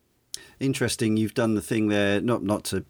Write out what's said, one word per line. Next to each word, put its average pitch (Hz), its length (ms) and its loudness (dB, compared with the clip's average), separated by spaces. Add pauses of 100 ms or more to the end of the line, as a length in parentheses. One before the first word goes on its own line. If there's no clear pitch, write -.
(600)
Interesting, 120 560 0
you've 110 180 0
done 113 200 2
the 104 60 0
thing 107 280 0
there, 101 320 2
not, 117 240 0
not 104 200 0
to, 95 240 -4